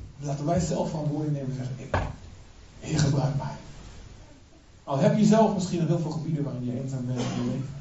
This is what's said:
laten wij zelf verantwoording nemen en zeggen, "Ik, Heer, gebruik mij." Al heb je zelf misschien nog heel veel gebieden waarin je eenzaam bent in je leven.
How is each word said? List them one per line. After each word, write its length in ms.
laten 280
wij 140
zelf 300
verantwoording 420
nemen 180
en 60
zeggen, 220
"Ik, 180
Heer, 180
gebruik 380
mij." 200
Al 140
heb 200
je 60
zelf 300
misschien 240
nog 100
heel 100
veel 120
gebieden 340
waarin 200
je 180
eenzaam 240
bent 120
in 60
je 260
leven. 180